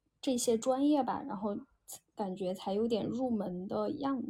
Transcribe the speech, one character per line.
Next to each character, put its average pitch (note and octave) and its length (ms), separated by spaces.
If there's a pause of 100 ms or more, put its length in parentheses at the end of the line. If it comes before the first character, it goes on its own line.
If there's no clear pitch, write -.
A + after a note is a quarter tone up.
(200)
这 C4 160
些 A#3 220
专 C4 300
业 D4 140
吧， G3+ 240
然 C4+ 100
后 G3+ 200 (600)
感 F#3+ 180
觉 F#3 180
才 G3 220
有 A3+ 140
点 G3+ 180
入 B3 240
门 F#3 380
的 G#3+ 220
样 C#4 400